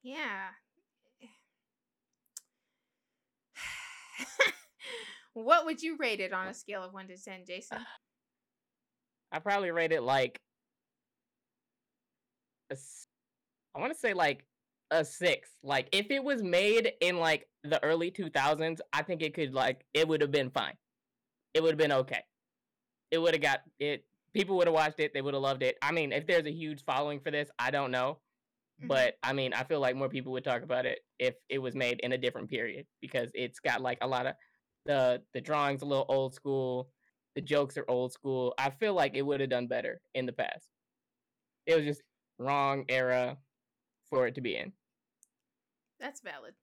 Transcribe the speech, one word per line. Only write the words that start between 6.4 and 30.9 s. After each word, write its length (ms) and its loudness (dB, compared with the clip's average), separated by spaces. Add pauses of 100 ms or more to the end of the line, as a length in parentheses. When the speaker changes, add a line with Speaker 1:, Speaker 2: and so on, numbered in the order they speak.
Speaker 1:
a 60 -10
scale 280 -10
of 100 -14
one 160 -16
to 80 -18
ten, 300 -16
Jason? 320 -12 (1500)
Speaker 2:
I 80 -6
probably 320 -2
rate 220 2
it, 100 2
like, 380 2 (2250)
a 40 -6
s-, 320 -20 (680)
I 60 -8
wanna 140 -4
say, 180 -2
like, 340 0 (440)
a 160 4
six. 420 0 (140)
Like, 300 0
if 180 0
it 120 0
was 200 0
made 580 4
in, 180 2
like, 300 2 (160)
the 180 2
early 280 2
two 180 -8
thousands, 540 0 (100)
I 100 0
think 200 -4
it 100 -2
could, 220 -4
like, 400 0
it 120 4
would 140 2
have 120 2
been 180 2
fine. 260 -4 (800)
It 80 4
would 80 6
have 80 2
been 140 6
okay. 320 0 (880)
It 80 4
would 160 6
have 80 2
got, 200 2 (160)
it, 260 -4 (300)
people 240 2
would 80 8
have 80 4
watched 260 4
it. 140 0
They 80 0
would 120 -2
have 80 0
loved 200 0
it. 180 0
I 120 0
mean, 200 0
if 140 -2
there's 200 4
a 60 -6
huge 320 -8
following 360 -2
for 100 -6
this, 280 -4
I 120 0
don't 200 0
know. 280 0 (640)
Speaker 1:
Mm-hmm. 80 -10
Speaker 2:
But, 340 4
I 100 -2
mean, 220 -2
I 100 -2
feel 160 0
like 160 2
more 140 -2
people 220 -6
would 120 -4
talk 180 -2
about 220 -2
it 160 -4 (180)